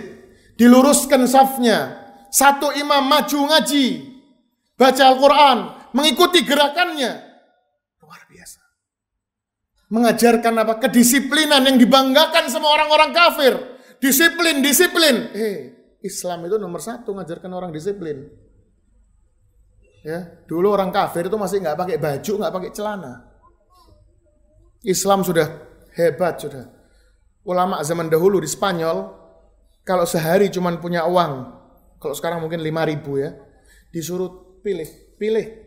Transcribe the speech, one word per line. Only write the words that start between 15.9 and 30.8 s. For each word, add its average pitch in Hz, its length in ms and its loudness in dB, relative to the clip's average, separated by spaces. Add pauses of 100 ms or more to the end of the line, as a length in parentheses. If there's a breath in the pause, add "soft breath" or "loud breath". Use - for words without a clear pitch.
Islam 175 480 -10
itu 214 80 -2
nomor 175 240 -10
satu 226 320 -12
ngajarkan 185 400 -12
orang 180 160 -10
disiplin. 156 560 -10 (1800)
Ya, 175 480 -14
dulu 180 240 0
orang 190 160 0
kafir 175 400 -2
itu 214 80 -4
masih 196 240 -4
nggak 151 160 -4
pakai 175 160 -4
baju, 147 380 -4 (100)
nggak 170 160 -4
pakai 180 160 -10
celana. 202 480 -10 (1600)
Islam 196 400 0
sudah 165 240 0 (480)
hebat, 165 480 -2
sudah. 135 240 -14 (800)
Ulama 180 400 -2
zaman 165 240 -6
dahulu 175 320 2
di 151 80 -8
Spanyol, 175 480 -4 (880)
kalau 180 160 0
sehari 170 480 0
cuman 175 320 -4